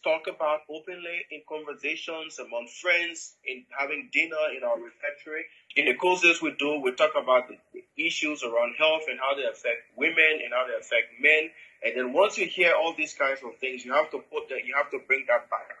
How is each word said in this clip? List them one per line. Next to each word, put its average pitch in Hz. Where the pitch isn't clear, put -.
talked 160
about 156
openly 170
in 156
conversations 156
among 117
friends, 170
in 127
having 139
dinner 156
in 131
our 120
refectory. 156
In 147
the 123
courses 170
we 147
do, 147
we 127
talk 156
about 127
the 127
issues 156
around 120
health 156
and 123
how 139
they 135
affect -
women 156
and 123
how 127
they 120
affect 117
men. 156
And 117
then 127
once 196
you 190
hear 170
all 160
these 151
kinds 135
of 113
things, 127
you 123
have 151
to 135
put 151
that, 123
you 127
have 147
to 139
bring 135
that 120
back -